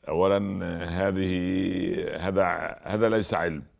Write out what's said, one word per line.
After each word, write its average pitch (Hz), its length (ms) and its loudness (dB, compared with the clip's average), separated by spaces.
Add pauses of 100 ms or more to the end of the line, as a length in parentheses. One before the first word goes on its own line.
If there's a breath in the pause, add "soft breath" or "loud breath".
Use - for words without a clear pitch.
أولا، 92 300 4 (460)
هذه، 92 1400 0
هذا، 87 560 0
هذا 107 260 2
ليس 110 240 0
علم 82 300 -2 (160)